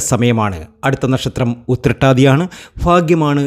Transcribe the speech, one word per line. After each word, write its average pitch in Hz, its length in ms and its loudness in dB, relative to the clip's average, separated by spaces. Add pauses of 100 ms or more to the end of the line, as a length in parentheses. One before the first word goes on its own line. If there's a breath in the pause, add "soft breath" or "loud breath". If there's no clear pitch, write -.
(120)
സമയമാണ്. 113 480 0 (280)
അടുത്ത 135 260 -2
നക്ഷത്രം 123 360 -4 (240)
ഉത്രട്ടാതിയാണ്. 135 720 2 (400 loud breath)
ഭാഗ്യമാണ്, 160 600 2